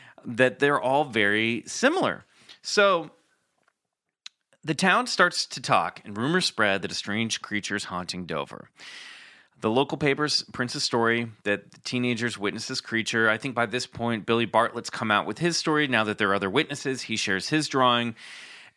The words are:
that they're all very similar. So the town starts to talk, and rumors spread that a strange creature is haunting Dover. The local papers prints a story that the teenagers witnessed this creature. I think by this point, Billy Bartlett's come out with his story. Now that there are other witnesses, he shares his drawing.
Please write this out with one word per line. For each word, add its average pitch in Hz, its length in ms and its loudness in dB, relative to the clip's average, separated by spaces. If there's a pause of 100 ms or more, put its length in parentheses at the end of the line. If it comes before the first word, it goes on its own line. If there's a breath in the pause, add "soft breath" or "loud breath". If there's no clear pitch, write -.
(240 loud breath)
that 123 360 2
they're 143 200 4
all 139 240 2
very 110 640 2
similar. 262 580 0 (380 loud breath)
So 185 480 2 (1500)
the 160 100 -4
town 190 320 2
starts - 400 2
to - 160 -12
talk, 98 420 0
and 101 120 -14
rumors 160 280 0
spread 98 380 2
that 98 80 -6
a 92 40 -8
strange 110 460 -4
creature - 360 -6
is - 80 -6
haunting 90 420 -8
Dover. 71 420 -8 (920 loud breath)
The 110 100 0
local 135 260 2
papers 143 460 0 (100)
prints 120 220 -4
a 147 60 -6
story 117 480 2 (160)
that 101 260 -2
the - 120 -20
teenagers 120 540 -2
witnessed 98 320 -4
this 131 120 -6
creature. 113 500 0
I 110 80 0
think 131 160 -8
by 120 120 0
this 110 200 -4
point, 117 400 -4
Billy 117 180 2
Bartlett's 113 460 0
come 110 220 -2
out 101 120 4
with 101 140 -6
his 170 180 0
story. 151 300 0
Now 120 180 2
that 104 140 -2
there 101 120 4
are 98 40 4
other 98 160 0
witnesses, 139 520 -2
he 113 140 -6
shares 95 320 -2
his 151 200 0
drawing. 120 480 2 (600 loud breath)